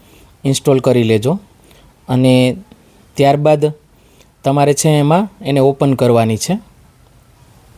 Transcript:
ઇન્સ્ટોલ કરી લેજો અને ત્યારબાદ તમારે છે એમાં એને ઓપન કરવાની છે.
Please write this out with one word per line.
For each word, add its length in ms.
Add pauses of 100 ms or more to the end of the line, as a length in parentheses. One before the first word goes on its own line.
(440)
ઇન્સ્ટોલ 340
કરી 240
લેજો 360 (720)
અને 480 (580)
ત્યારબાદ 580 (720)
તમારે 300
છે 140
એમાં 560
એને 160
ઓપન 340
કરવાની 420
છે. 220 (1200)